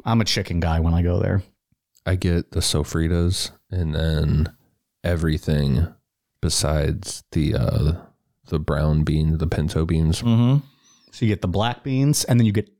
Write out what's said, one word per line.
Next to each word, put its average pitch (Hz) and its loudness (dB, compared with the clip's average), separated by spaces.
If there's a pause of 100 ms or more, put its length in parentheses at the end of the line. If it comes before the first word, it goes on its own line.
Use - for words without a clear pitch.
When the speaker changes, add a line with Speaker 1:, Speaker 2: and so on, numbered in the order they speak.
Speaker 1:
I'm 113 0
a - -2
chicken 85 -2
guy 82 0
when 82 2
I 87 2
go 87 0
there. 95 0 (640)
Speaker 2:
I 92 0
get 87 -2
the - -4
sofritas 85 0 (180)
and 85 -2
then 78 0 (520)
everything 78 0 (540)
besides - -2
the, 76 0
uh, - 0 (560)
the 82 -4
brown 76 0
bean, 78 0
the 80 -2
pinto 80 -2
beans. 80 0
Speaker 3:
Mm-hmm. 120 2 (460)
Speaker 1:
So - -4
you 107 2
get 98 -2
the 104 -2
black 104 -2
beans 139 0
and 120 4
then 117 6
you 104 2
get 104 -2 (100)